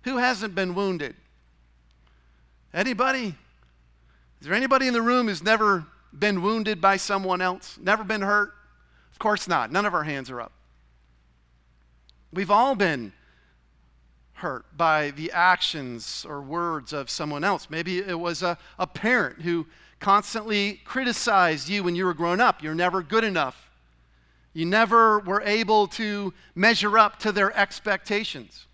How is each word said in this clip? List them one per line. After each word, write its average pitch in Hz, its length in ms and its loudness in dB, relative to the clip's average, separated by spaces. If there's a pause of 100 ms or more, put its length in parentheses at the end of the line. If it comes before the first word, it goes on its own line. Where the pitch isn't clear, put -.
Who 254 160 -4
hasn't 220 360 -2
been 180 220 -2
wounded? 180 400 -4 (1600)
Anybody? 233 600 -2 (1040)
Is 139 60 -18
there 165 80 -2
anybody 262 320 2
in 247 80 0
the 233 80 2
room 247 240 2
who's 175 160 -4
never 208 420 2 (320)
been 196 260 0
wounded 214 380 -2
by 196 180 4
someone 190 420 -2
else? 185 420 -4
Never 214 220 0
been 202 180 -2
hurt? 202 300 0 (580)
Of - 80 -20
course 160 300 0
not. 131 240 0
None 202 140 2
of 190 60 0
our 160 120 0
hands 135 260 -6
are 123 100 -10
up. 113 120 -14 (1800)
We've 180 200 -4
all 247 240 4
been 151 400 -2 (1200)
hurt 135 320 -8 (100)
by 156 360 2
the 156 200 -10
actions 160 960 -2
or 143 140 -10
words 156 500 -6
of 139 160 -6
someone 147 340 -6
else. 185 280 -2
Maybe 170 300 -4
it 185 200 -6
was 170 220 -6
a, 175 160 -2 (200)
a 185 80 -2
parent 214 540 -2
who 165 260 -2 (320)
constantly 208 840 0
criticized 185 840 0
you 202 120 -2
when 175 140 -2
you 185 80 -2
were 180 80 0
growing 170 260 -2
up. 226 240 2
You're 156 120 -6
never 180 280 0
good 214 220 0
enough. 165 460 -4 (840)
You 160 140 -4
never 214 540 6
were 196 200 -2
able 208 460 2
to 202 480 -6 (200)
measure 208 440 4
up 208 220 4
to 214 120 -2
their 202 240 2
expectations. 202 1160 -4